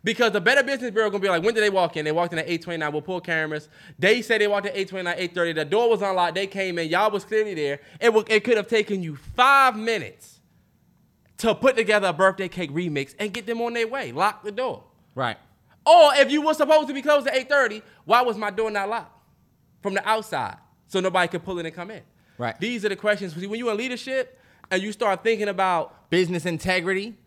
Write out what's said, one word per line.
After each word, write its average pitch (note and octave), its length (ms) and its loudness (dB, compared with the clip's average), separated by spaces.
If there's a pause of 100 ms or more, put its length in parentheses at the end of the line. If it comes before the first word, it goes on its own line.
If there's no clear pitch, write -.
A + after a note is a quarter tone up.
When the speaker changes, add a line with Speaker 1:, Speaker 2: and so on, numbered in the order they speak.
Speaker 1:
Because A3+ 280 2
the G3+ 100 -2
Better C4 220 4
Business B3 280 -4
Bureau G#3+ 180 0
gonna F#3+ 120 -4
be G3 80 0
like, E3+ 140 0
"When A3+ 100 0
did A3 100 2
they G#3 60 4
walk F3+ 280 0
in?" D3+ 80 -4
They D3+ 60 -2
walked E3+ 220 0
in D#3+ 60 -4
at D#3+ 80 -6
eight E3+ 140 -4
twenty-nine. D#3+ 300 -6
We'll D3+ 100 -4
pull F3+ 180 -8
cameras. D#3 480 -6 (300)
They A3 240 4
say A3+ 160 0
they G#3 100 2
walked G3+ 200 0
at F#3+ 100 -8
eight F#3+ 120 -4
twenty-nine, F3+ 280 -4
eight F3 160 -6
thirty. E3+ 200 -2
The D#3 120 -2
door A3 240 2
was G#3 120 2
unlocked. F3+ 340 0
They G3 120 -2
came F#3+ 320 -4
in. E3 100 -2
Y'all G3+ 220 2
was G3+ 140 -6
clearly G#3+ 280 0
there. C#3+ 260 -4 (200)
It A3+ 140 4
wa-, G#3+ 140 4
it G#3+ 160 2
could A#3+ 140 2
have G3+ 100 -2
taken G#3 360 -2
you D#3 120 -8
five C4 600 4
minutes G#3+ 640 -8 (960)
to A3 180 0
put B3+ 200 2
together G#3 320 2
a F3 60 0
birthday F#3+ 340 2
cake E3+ 240 -8
remix D#3 480 -4
and G3+ 140 -4
get A3 120 -10
them A#3 160 -4
on A#3 120 -4
their A#3 140 -2
way. A#3 240 -6
Lock F#3+ 320 -2
the G#3 80 -10
door. G#3 320 -6 (320)
Speaker 2:
Right. B2 220 -4 (480)
Speaker 1:
Or D#4 300 10
if C#4 160 6
you D4+ 100 0
were D#4 120 2
supposed D4+ 360 4
to C#4 40 -6
be C4+ 80 -6
closed C#4+ 260 2
at B3+ 80 -2
eight C4 140 -2
thirty, A#3+ 320 2 (240)
why A#3 160 6
was A#3 160 0
my G#3 120 -4
door A3 220 -4
not G3+ 180 -2
locked A3 220 -8 (680)
from G3+ 120 -4
the G3 140 -2
outside F#3+ 500 -2 (300)
so F#3+ 120 -2
nobody F3+ 280 2
could E3+ 160 -8
pull F#3 160 -8
in E3 60 -8
and D#3+ 100 -12
come F3+ 160 -12
in? G3+ 100 -18 (360)
Speaker 2:
Right. A#2+ 220 -6
Speaker 1:
These G#3+ 260 -6
are G#3 40 0
the F#3+ 60 -4
questions. G3+ 400 -4
See, F3+ 120 -10
when G#3+ 120 -6
you A#3+ 100 -4
in G#3 80 -2
leadership B3+ 640 -6 (300)
and F#3+ 120 0
you G#3 100 -6
start G3+ 320 -2
thinking G#3+ 260 0
about F#3 600 -2
Speaker 2:
Business F3 360 0
integrity. F#3 680 -4 (120)